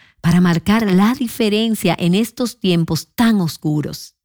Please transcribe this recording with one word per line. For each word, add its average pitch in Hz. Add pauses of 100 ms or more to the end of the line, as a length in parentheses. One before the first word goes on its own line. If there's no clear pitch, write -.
(200)
para 180
marcar 190
la 196
diferencia 220
en 175
estos 233
tiempos 170
tan 226
oscuros. 151 (120)